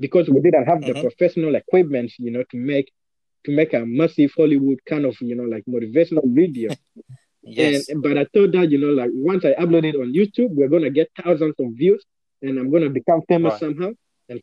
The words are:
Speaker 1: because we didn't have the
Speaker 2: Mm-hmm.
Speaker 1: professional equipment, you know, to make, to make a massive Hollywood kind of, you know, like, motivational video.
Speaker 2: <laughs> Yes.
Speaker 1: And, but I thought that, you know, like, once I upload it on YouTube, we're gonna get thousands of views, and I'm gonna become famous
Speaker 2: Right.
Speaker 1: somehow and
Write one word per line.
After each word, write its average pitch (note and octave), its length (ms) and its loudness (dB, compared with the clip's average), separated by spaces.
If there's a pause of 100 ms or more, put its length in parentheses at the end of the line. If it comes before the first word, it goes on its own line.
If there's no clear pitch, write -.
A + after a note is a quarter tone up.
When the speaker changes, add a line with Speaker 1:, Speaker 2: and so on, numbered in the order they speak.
Speaker 1:
because D3 280 0
we C3+ 120 4
didn't D#3+ 240 4
have D#3 200 0
the C3+ 80 -4
Speaker 2:
Mm-hmm. - 100 -6
Speaker 1:
professional D#3+ 520 -2
equipment, C3+ 640 0
you A#2+ 140 -8
know, B2 180 -4
to B2+ 60 -14
make, C#3 340 -4 (540)
to C#3+ 80 -4
make D3+ 220 0
a A#2 120 -2
massive C#3+ 500 0
Hollywood C#3 520 2
kind D3+ 160 -4
of, B2+ 160 -2
you A#2+ 160 -6
know, B2 80 -8
like, A2+ 240 -8
motivational C3 560 0
video. B2+ 560 0
Speaker 2:
<laughs> - 40 -20 (580)
Yes. C#3 460 -2
Speaker 1:
And, D3 140 -6
but C#3+ 160 0
I - 160 0
thought G3+ 180 4
that, F3 180 2
you C#3+ 80 4
know, C#3+ 100 0
like, C3 260 0
once F3+ 300 -2
I C#3 100 4
upload E3 300 2
it D#3 100 -2
on B2+ 180 -4
YouTube, G#3 380 0
we're C#3 180 2
gonna D#3 220 2
get D3+ 200 0 (120)
thousands D#3 360 0
of B2+ 140 -4
views, F3+ 320 2 (380)
and C3+ 160 -6
I'm C3 120 -4
gonna D#3 200 2
become D#3+ 380 0
famous E3+ 240 2
Speaker 2:
Right. G#2+ 80 -8
Speaker 1:
somehow D#3+ 320 -6 (360)
and A#2+ 140 -14